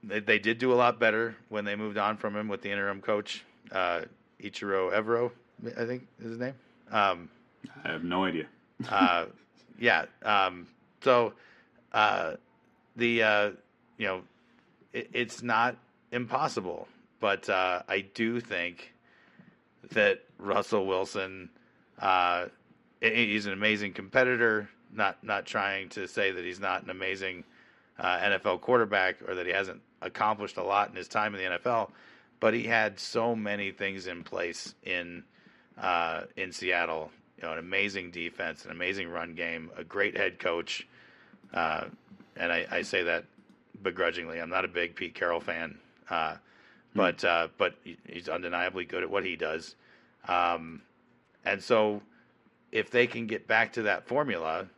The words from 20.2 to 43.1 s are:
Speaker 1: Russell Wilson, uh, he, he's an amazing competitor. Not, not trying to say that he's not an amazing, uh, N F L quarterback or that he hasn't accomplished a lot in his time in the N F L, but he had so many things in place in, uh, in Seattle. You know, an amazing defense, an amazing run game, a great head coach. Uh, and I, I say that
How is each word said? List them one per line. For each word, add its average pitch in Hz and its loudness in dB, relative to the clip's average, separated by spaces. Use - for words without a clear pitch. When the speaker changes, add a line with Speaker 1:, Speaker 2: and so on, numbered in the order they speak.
Speaker 1:
Russell 98 2
Wilson, 95 -2
uh, 90 4
he, 117 4
he's 104 0
an 98 -2
amazing 104 0
competitor. 113 2
Not, 101 0
not 101 -2
trying 98 -2
to 95 -8
say 98 0
that 90 -6
he's 90 -8
not 95 -2
an 95 -12
amazing, 95 -6
uh, 90 2
N 101 4
F 95 0
L 92 2
quarterback 98 2
or 95 -4
that 87 -4
he 87 -2
hasn't 95 -2
accomplished 104 -2
a 92 -6
lot 101 2
in 101 -16
his 90 -10
time 107 -2
in 98 -8
the 92 -2
N 92 0
F 87 -4
L, 113 0
but 110 4
he 117 0
had 107 0
so 117 -2
many 101 -4
things 95 -6
in 87 -10
place - -6
in, 87 -6
uh, 85 0
in 92 -6
Seattle. 85 -2
You - -12
know, 82 -6
an 82 -6
amazing 95 -4
defense, 85 -8
an - -14
amazing 90 -4
run 85 -8
game, 82 -6
a 87 -12
great 101 -2
head 92 -2
coach. - -4
Uh, 80 0
and 85 -2
I, 87 0
I 90 0
say 90 0
that 85 0